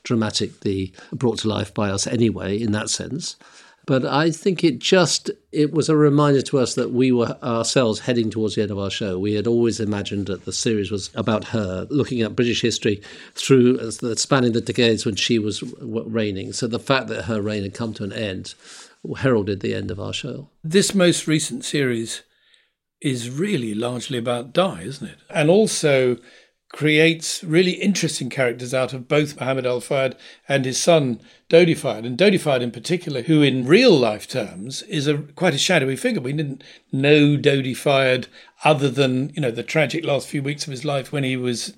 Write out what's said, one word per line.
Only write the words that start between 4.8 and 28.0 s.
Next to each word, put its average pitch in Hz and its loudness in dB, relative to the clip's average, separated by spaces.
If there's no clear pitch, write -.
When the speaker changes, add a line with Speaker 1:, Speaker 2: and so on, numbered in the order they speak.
Speaker 1:
it 151 2
was 160 0
a 156 4
reminder 147 6
to - 0
us 120 2
that 120 -2
we 127 4
were 120 2
ourselves 117 0
heading 117 0
towards 107 -2
the 110 0
end 101 -4
of 98 -6
our 98 -4
show. 95 -4
We 104 0
had 104 -2
always 117 2
imagined 101 -4
that 92 -8
the 95 -8
series 104 -2
was 98 -6
about 110 -2
her, 92 -4
looking 131 0
at 104 -4
British 120 -4
history 107 -2
through, 127 6
uh, 113 -8
the, 117 -4
spanning 127 2
the 113 0
decades 113 2
when 110 -2
she 117 0
was 104 -4
w-, 113 -10
reigning. 104 -4
So 127 -6
the 113 -4
fact 123 0
that 107 -6
her 107 -2
reign 107 -2
had 98 -6
come 113 -6
to 107 -12
an 98 -6
end 98 -8
heralded 107 0
the 110 -4
end 98 -8
of 95 -10
our 101 -8
show. 139 -12
Speaker 2:
This 185 0
most 175 2
recent 156 -2
series 120 -4
is 123 -4
really 135 -4
largely 123 -6
about 120 -4
Di, 160 0
isn't 117 -10
it? - -20
And 156 2
also 143 4
creates 156 2
really 180 4
interesting 165 -2